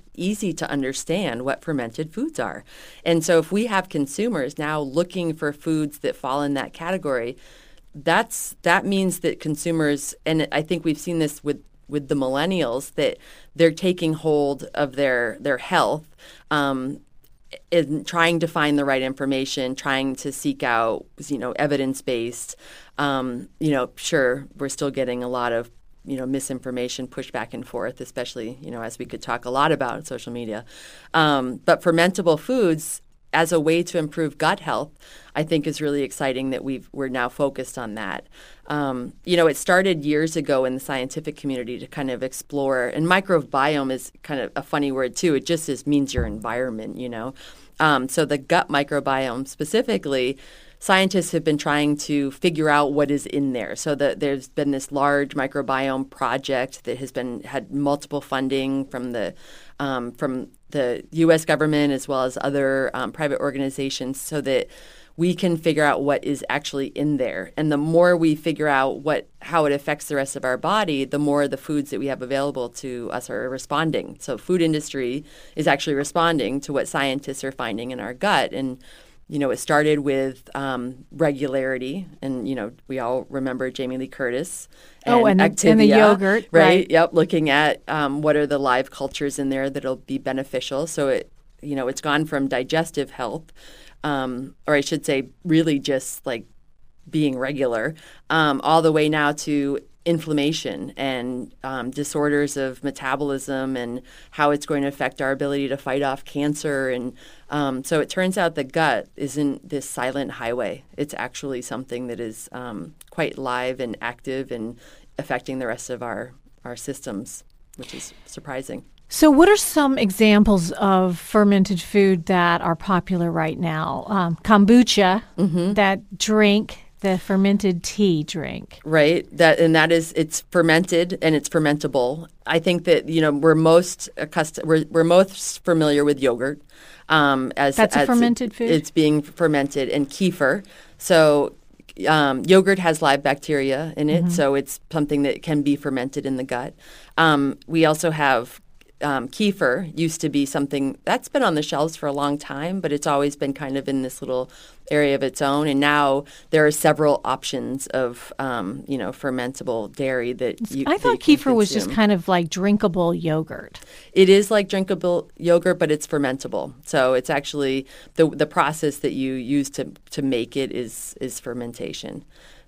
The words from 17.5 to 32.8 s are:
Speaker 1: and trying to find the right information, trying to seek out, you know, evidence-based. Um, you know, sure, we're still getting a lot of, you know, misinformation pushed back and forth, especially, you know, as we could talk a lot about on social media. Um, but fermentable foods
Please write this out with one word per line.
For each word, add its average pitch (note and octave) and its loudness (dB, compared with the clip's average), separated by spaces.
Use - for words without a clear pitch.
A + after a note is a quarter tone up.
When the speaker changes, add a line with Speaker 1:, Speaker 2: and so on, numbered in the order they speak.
Speaker 1:
and D3+ 0
trying E3+ 2
to E3 0
find D3+ 2
the C#3+ 2
right C3+ 0
information, C3+ -4
trying C3+ -2
to C#3 -8
seek C#3 -4
out, A2+ 0
you C#3 -4
know, B2 -4
evidence-based. C3+ -4
Um, C3 -4
you D3+ 0
know, B2 0
sure, C3+ 0
we're C#3 -6
still C#3 -4
getting B2 -4
a B2 -6
lot A#2+ -2
of, A#2 -4
you C3+ -8
know, C3 -8
misinformation B2+ -6
pushed - -12
back A2+ -8
and - -12
forth, A#2 -8
especially, B2 -10
you C#3+ -12
know, A#2+ -10
as A2+ -12
we B2 -10
could A#2+ -12
talk B2 -6
a B2 -6
lot C#3+ 2
about C3 -2
on A2 -10
social A#2+ -12
media. A2 -8
Um, C#3 2
but - 4
fermentable E3+ 2
foods F#3+ 0